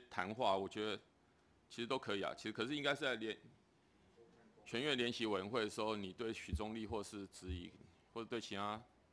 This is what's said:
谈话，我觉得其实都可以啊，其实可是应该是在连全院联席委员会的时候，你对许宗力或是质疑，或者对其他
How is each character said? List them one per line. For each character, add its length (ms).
谈 260
话， 220
我 120
觉 160
得 120
其 140
实 60
都 100
可 160
以 80
啊， 140
其 80
实 80
可 120
是 120
应 80
该 100
是 60
在 160
连 200
全 160
院 160
联 160
席 140
委 140
员 80
会 140
的 80
时 100
候， 160
你 160
对 200
许 200
宗 220
力 120
或 160
是 260
质 240
疑， 180
或 100
者 60
对 120
其 140
他 260